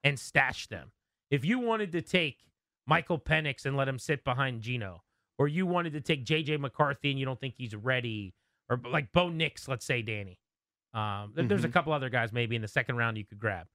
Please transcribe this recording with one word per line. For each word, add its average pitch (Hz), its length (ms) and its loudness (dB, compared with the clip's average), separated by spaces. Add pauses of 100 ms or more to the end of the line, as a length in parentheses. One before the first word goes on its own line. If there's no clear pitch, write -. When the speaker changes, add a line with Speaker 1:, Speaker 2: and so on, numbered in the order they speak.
Speaker 1:
and 143 140 2
stash - 500 0
them, 82 240 -10 (380)
if 139 140 2
you 226 160 2
wanted 226 320 0
to 165 100 0
take 160 440 0 (400)
Michael 160 340 2
Penix 151 460 0
and 139 100 0
let 135 140 2
him 131 100 -4
sit 143 240 -2
behind 127 380 0
Geno, 107 420 -6 (340)
or 139 100 4
you 165 180 2
wanted 175 280 2
to 147 80 -4
take 143 220 2
J 156 180 2
J 151 160 0
McCarthy 139 540 0
and 135 80 -2
you 135 60 -2
don't 131 140 -4
think 131 180 -8
he's 113 180 -8
ready, 110 580 -2 (360)
or 123 80 2
b-, 123 120 -8
like 151 220 0
Bo 175 180 4
Nix, 160 380 -2
let's 131 180 -4
say, 123 160 0
Danny. 104 380 -8 (540)
Um, 104 420 -4
th-, 151 140 2
there's 196 140 4
a 160 40 2
Speaker 2:
Mm-hmm. 120 60 -4
Speaker 1:
couple 160 200 2
other 131 160 0
guys 117 220 0
maybe 117 240 0
in 113 60 -2
the 110 80 -4
second 127 260 0
round 117 220 0
you 107 80 -8
could 101 140 -18
grab. 98 360 -4